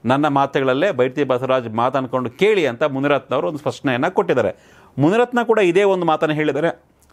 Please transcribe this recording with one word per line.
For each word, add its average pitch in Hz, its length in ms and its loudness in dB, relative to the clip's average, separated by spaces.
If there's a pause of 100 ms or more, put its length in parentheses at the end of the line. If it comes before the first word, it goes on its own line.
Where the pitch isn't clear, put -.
"ನನ್ನ 135 240 2
ಮಾತುಗಳಲ್ಲೇ 139 640 0
ಬೈರತಿ 131 340 0
ಬಸವರಾಜ್ 127 440 -2
ಮಾತನ್ಕೊಂಡು 127 640 -2
ಕೇಳಿ" 196 360 2
ಅಂತ 117 160 -4
ಮುನಿರತ್ನ 139 520 -2
ಅವರು 147 140 -2
ಒಂದು 156 100 -8
ಸ್ಪಷ್ಟನೆಯನ್ನ 131 500 -2
ಕೊಟ್ಟಿದ್ದಾರೆ. 165 720 -2 (160)
ಮುನಿರತ್ನ 226 440 2
ಕೂಡ 226 160 2
ಇದೇ 185 240 4
ಒಂದು 190 220 2
ಮಾತನ್ನ 156 280 0
ಹೇಳಿದ್ದಾರೆ, 151 500 -2 (300)